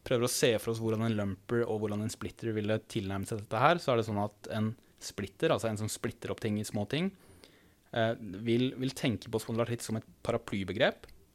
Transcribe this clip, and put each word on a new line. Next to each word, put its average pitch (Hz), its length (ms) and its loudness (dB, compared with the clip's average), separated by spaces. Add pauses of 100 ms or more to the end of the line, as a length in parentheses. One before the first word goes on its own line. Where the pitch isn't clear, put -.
prøver 123 220 2
å 120 40 2
se 120 280 4
for 113 140 -2
oss 113 80 -2
hvordan 113 260 2
en 113 100 2
lumper 104 520 0
og 107 120 0
hvordan 104 220 -2
en 107 80 -2
splitter - 440 -6
ville 107 260 0 (100)
tilnærme 98 360 -2
seg 113 140 -6
dette 110 200 -4
her, 151 160 8
så 143 180 0
er 117 40 4
det 107 100 2
sånn 104 180 0
at - 260 -10
en 110 240 0 (240)
splitter, - 520 -4
altså 113 180 2
en 107 80 -2
som 107 100 -2
splitter - 440 -6
opp - 100 -6
ting 107 180 0
i 107 40 -2
små 104 260 -2
ting, 175 220 0 (840)
eh, 117 260 2
vil, 113 560 0
vil 131 160 -2
tenke 117 380 -2
på 113 100 0
spondylartritt 117 420 -2
som 110 140 -4
et 113 80 -4 (200)
paraplybegrep 113 800 0 (300)